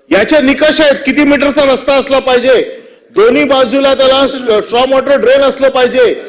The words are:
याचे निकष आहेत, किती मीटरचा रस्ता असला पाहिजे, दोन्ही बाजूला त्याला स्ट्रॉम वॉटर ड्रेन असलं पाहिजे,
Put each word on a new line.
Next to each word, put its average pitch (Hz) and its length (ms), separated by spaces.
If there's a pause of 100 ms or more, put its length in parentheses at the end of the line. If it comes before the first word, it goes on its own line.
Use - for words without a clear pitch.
(120)
याचे 214 280
निकष 294 400
आहेत, 285 140 (120)
किती 269 180
मीटरचा 285 480
रस्ता 277 220
असला 269 240
पाहिजे, 247 640 (280)
दोन्ही 302 340
बाजूला 269 500
त्याला 262 340
स्ट्रॉम 247 640
वॉटर 269 280
ड्रेन 262 200
असलं 269 280
पाहिजे, 247 600